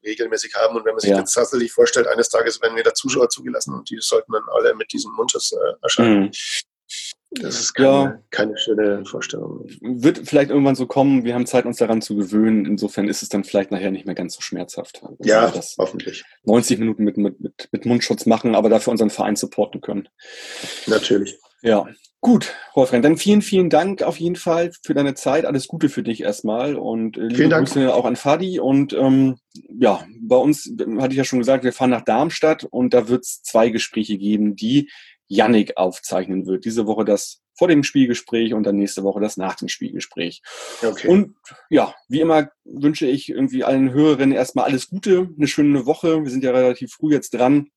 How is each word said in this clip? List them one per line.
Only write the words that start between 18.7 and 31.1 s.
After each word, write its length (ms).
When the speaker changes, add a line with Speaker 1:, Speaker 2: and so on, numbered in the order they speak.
Speaker 2:
unseren 220
Verein 240
supporten 440
können. 300
Speaker 1:
Natürlich. 500
Speaker 2:
Ja. 240
Gut, 320
Wolfgang, 300
dann 120
vielen, 260
vielen 280
Dank 320
auf 180
jeden 160
Fall 360
für 100
deine 200
Zeit. 320
Alles 220
Gute 200
für 160
dich 180
erstmal 540
und, 400
äh, 60
liebe 140
Speaker 1:
Vielen 160
Dank. 160
Speaker 2:
Grüße 260
auch 120
an 120
Fadi 420
und, 320
ähm, 460
ja, 500
bei 160
uns, 300
ähm, 360
hatte 120